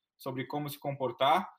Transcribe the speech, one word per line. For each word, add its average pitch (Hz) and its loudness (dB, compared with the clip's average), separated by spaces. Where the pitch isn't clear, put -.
sobre 131 -6
como 147 -6
se 143 -10
comportar. 139 2